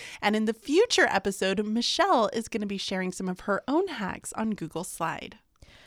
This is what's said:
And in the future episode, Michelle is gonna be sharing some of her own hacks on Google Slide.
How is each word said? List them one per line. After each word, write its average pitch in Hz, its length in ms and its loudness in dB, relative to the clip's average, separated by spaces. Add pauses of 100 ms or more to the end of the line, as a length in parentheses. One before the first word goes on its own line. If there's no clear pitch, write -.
(220)
And 208 140 2
in 220 100 0
the 220 80 0
future 349 560 4
episode, 196 560 0
Michelle 233 680 4
is 226 140 -4
gonna 214 180 -4
be 196 120 -4
sharing 185 340 -4
some 185 180 -4
of 185 120 -6
her 196 260 0
own 339 200 2
hacks - 460 -6
on 220 180 -2
Google 165 320 -6
Slide. - 540 -6 (500)